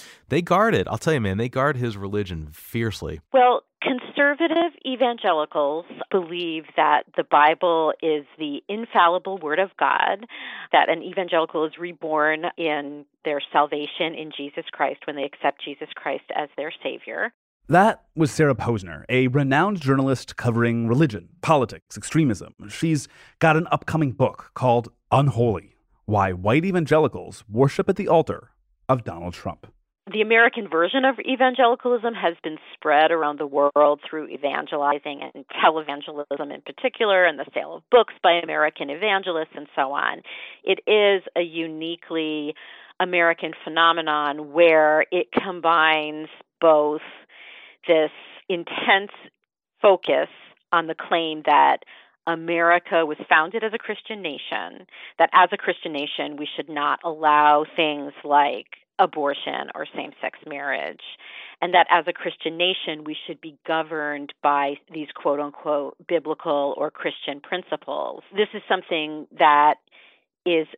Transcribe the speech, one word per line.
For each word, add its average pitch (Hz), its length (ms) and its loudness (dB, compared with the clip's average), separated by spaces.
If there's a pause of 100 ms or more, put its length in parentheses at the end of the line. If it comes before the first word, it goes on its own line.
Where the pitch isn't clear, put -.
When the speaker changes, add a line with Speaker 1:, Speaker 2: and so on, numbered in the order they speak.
(280)
Speaker 1:
They 156 140 0
guard 196 320 2
it. 95 120 0
I'll 107 120 -6
tell 160 160 0
you, 135 60 0
man, 98 180 -2
they 120 100 -2
guard 135 280 -2
his 120 200 -4
religion 98 560 -6
fiercely. 80 680 -8 (120)
Speaker 2:
Well, 247 300 4 (180)
conservative 294 920 0 (120)
evangelicals 175 1000 -2 (240)
believe 170 540 -4 (120)
that 151 280 4 (120)
the 165 80 -2
Bible 160 800 4
is 151 240 -2 (120)
the 147 300 -8
infallible 190 720 0
word 156 220 -2
of 190 180 0
God, 202 480 0 (460)
that 147 180 4
an 165 120 -2
evangelical 175 600 -2
is 156 140 -8
reborn 156 680 -2 (120)
in 147 480 -6 (180)
their 147 160 -4 (100)
salvation 147 640 0
in 151 220 -12
Jesus 143 360 -10
Christ 143 340 -4
when 147 100 -10
they 139 80 -6
accept - 400 -6
Jesus 151 300 -14
Christ 143 300 -8 (120)
as 147 200 -6
their 151 160 -8 (100)
Savior. 156 500 -8 (360)
Speaker 3:
That 190 360 4 (120)
was 160 160 0
Sarah 147 220 2
Posner, 98 560 -6
a 127 180 2
renowned 147 540 2
journalist 135 560 0
covering 117 500 0
religion, 117 400 0 (140)
politics, 123 560 -2
extremism. 135 560 -2 (160)
She's 156 380 -2 (320)
got 160 180 4
an 170 120 -4
upcoming 151 420 -2
book - 420 -2
called 120 340 0 (220)
Unholy, 117 640 0 (300)
Why 98 260 2
White 104 320 0
Evangelicals 156 840 0
Worship 135 440 0
at 190 60 0
the 196 120 -6
Altar - 440 0 (360)
of 127 160 0
Donald 87 300 -10
Trump. - 320 -12 (440)
Speaker 2:
The 214 120 -2
American 226 440 2
version 180 380 0
of 262 140 2
evangelicalism 240 960 0
has 180 280 -2
been 156 140 -8 (160)
spread 151 380 2
around 151 280 -2
the 151 80 -4
world 143 600 4
through 156 200 -10
evangelizing 143 920 -4 (140)
and 143 100 -16 (180)
televangelism 147 880 -2
in 147 120 -14
particular, 190 640 0
and 151 120 0
the 139 140 -8
sale 156 240 -8
of 165 140 -20
books 233 320 6
by 170 200 4
American 151 460 -2
evangelists 185 640 -2
and 147 120 -14 (100)
so 139 160 -2
on. 143 300 -4 (420)
It 190 220 0
is 202 360 4 (140)
a 175 60 0
uniquely 160 1120 -6 (440)
American 170 540 0 (100)
phenomenon 151 920 0
where 156 580 6
it 180 200 0
combines 156 960 0 (340)
both 151 400 4 (840)
this 156 240 4 (400)
intense 196 600 0 (680)
focus 175 480 4 (440)
on 165 160 0
the 160 60 -6
claim 160 520 -4
that 143 320 6 (480)
America 170 800 2
was 151 100 -6 (140)
founded 170 340 2
as 214 80 -4
a 226 60 -6
Christian 208 420 -10
nation, - 680 -10 (320)
that 165 140 4
as 180 200 8
a 208 40 -4
Christian - 360 -6
nation 147 440 -6
we 147 180 -8
should 143 140 -10
not 147 340 -2
allow 151 640 4 (120)
things 147 360 -2 (120)
like 143 420 2 (320)
abortion 143 760 -2
or 151 120 -8 (100)
same-sex - 500 -10
marriage, 139 540 -8 (600)
and 180 100 -2
that 175 160 6
as 165 180 4
a 175 60 -4
Christian 165 460 -8
nation 175 460 -4
we 151 120 -10 (100)
should 160 140 -14
be 156 160 -20 (100)
governed 151 760 -4
by 143 320 2 (180)
these 156 220 -10
quote-unquote 147 800 -4 (100)
biblical 147 720 -2
or 151 140 -4
Christian 143 500 -10
principles. - 840 -8 (140)
This 208 160 0
is 208 160 -12
something 156 580 -4 (120)
that 147 380 6 (680)
is 160 220 0 (120)